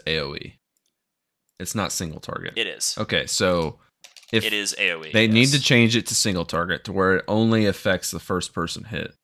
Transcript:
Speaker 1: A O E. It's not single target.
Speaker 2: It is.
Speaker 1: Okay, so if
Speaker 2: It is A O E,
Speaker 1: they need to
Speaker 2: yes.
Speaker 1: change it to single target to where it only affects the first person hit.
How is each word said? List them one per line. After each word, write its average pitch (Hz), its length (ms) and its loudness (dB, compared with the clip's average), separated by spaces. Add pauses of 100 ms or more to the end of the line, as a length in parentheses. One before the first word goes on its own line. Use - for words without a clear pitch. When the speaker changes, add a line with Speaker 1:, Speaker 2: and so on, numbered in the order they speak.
Speaker 1:
A 80 140 0
O 71 140 -6
E. - 240 -14 (1000)
It's 90 140 -8
not 101 180 -2
single 80 280 -6
target. - 360 -8
Speaker 2:
It 113 100 -2
is. - 300 -6
Speaker 1:
Okay, 123 300 -2
so 87 520 0 (540)
if 113 100 4
Speaker 2:
It 110 120 0
is 101 240 -2
A 95 140 2
O 80 120 -6
E, 78 80 -12
Speaker 1:
they 113 160 4
need 117 200 6
to 143 100 4
Speaker 2:
yes. 135 60 -2
Speaker 1:
change 117 320 4
it 107 100 -2
to - 80 -4
single 90 320 0
target 85 380 -2
to 101 80 -10
where 95 240 2
it - 120 -2
only 110 380 4
affects 95 440 0
the 87 100 -6
first - 340 -6
person 85 300 -6
hit. - 400 -8